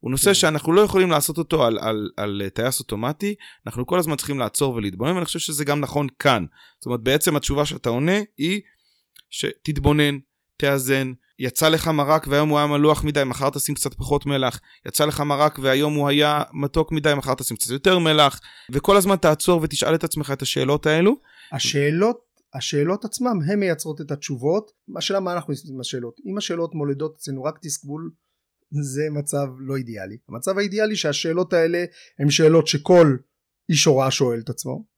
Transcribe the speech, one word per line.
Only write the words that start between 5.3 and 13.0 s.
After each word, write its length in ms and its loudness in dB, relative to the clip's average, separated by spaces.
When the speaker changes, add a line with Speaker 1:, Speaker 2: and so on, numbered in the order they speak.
Speaker 1:
שזה 260 -6
גם 160 -2
נכון 260 -4
כאן. 260 2
זאת 80 -14
אומרת, 140 -4
בעצם 360 0
התשובה 300 -2
שאתה 220 -8
עונה 300 0
היא 220 -2
שתתבונן, 880 -2
תאזן, 560 0
יצא 300 0
לך 200 2
מרק 380 2
והיום 220 2
הוא 100 2
היה 80 2
מלוח 380 2